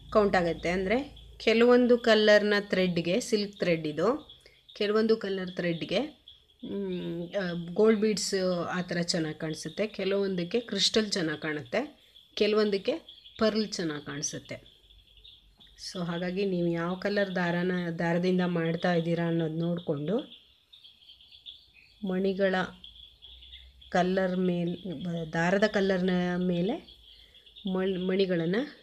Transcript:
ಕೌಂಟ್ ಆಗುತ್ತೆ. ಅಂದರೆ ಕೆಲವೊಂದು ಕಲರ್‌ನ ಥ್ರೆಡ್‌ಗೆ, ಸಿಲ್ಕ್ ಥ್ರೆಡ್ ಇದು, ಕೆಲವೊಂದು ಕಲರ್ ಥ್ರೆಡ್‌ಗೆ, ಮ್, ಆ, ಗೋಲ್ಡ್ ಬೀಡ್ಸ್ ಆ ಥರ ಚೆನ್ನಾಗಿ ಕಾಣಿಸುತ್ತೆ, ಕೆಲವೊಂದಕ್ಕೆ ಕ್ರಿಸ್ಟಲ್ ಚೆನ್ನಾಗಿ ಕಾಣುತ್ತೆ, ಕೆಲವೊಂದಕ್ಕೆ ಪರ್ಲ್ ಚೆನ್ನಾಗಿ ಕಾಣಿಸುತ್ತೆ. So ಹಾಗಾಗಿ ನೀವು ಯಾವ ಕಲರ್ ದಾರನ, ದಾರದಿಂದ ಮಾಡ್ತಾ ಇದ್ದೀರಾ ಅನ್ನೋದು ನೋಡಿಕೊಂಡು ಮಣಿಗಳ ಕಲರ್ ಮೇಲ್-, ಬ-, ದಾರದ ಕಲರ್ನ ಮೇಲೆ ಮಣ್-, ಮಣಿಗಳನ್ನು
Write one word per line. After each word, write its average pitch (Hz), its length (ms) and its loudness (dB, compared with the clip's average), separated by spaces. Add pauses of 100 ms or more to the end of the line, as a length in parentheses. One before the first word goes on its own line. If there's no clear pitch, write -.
(120)
ಕೌಂಟ್ 202 240 4
ಆಗುತ್ತೆ. 165 340 0
ಅಂದರೆ 190 280 0 (420)
ಕೆಲವೊಂದು 240 580 6
ಕಲರ್‌ನ 208 600 6 (100)
ಥ್ರೆಡ್‌ಗೆ, 180 520 2
ಸಿಲ್ಕ್ 208 380 -2
ಥ್ರೆಡ್ 165 280 0
ಇದು, 156 220 0 (680)
ಕೆಲವೊಂದು 220 400 2
ಕಲರ್ 190 360 -6
ಥ್ರೆಡ್‌ಗೆ, 175 480 -2 (640)
ಮ್, 196 380 -6 (360)
ಆ, 202 60 -2 (300)
ಗೋಲ್ಡ್ 214 280 4
ಬೀಡ್ಸ್ 214 340 0 (340)
ಆ 170 140 -4
ಥರ 175 200 -4
ಚೆನ್ನಾಗಿ 160 360 -4
ಕಾಣಿಸುತ್ತೆ, 160 500 -6
ಕೆಲವೊಂದಕ್ಕೆ 196 720 -2
ಕ್ರಿಸ್ಟಲ್ 214 500 0
ಚೆನ್ನಾಗಿ 160 320 -2
ಕಾಣುತ್ತೆ, 156 380 -4 (560)
ಕೆಲವೊಂದಕ್ಕೆ 214 580 0 (420)
ಪರ್ಲ್ 214 320 0
ಚೆನ್ನಾಗಿ 151 360 -6
ಕಾಣಿಸುತ್ತೆ. 147 520 -8 (1200)
So - 260 -12
ಹಾಗಾಗಿ 180 420 -2
ನೀವು 175 260 0
ಯಾವ 170 240 -2
ಕಲರ್ 202 380 -2
ದಾರನ, 175 380 0 (260)
ದಾರದಿಂದ 175 520 2
ಮಾಡ್ತಾ 170 440 0
ಇದ್ದೀರಾ 170 320 0
ಅನ್ನೋದು 165 320 0
ನೋಡಿಕೊಂಡು 170 560 -2 (1900)
ಮಣಿಗಳ 190 520 0 (1400)
ಕಲರ್ 185 500 0
ಮೇಲ್-, 175 380 0 (200)
ಬ-, 170 340 -6
ದಾರದ 185 360 2
ಕಲರ್ನ 190 460 2 (320)
ಮೇಲೆ 180 300 0 (920)
ಮಣ್-, 185 360 -2
ಮಣಿಗಳನ್ನು 185 600 0 (200)